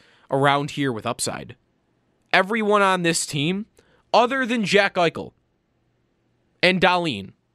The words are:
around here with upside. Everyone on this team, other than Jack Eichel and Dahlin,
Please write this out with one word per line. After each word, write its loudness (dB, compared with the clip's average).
around 0
here -4
with -10
upside. -8
Everyone 2
on 2
this 0
team, -4
other 2
than -2
Jack 2
Eichel -2
and 2
Dahlin, 0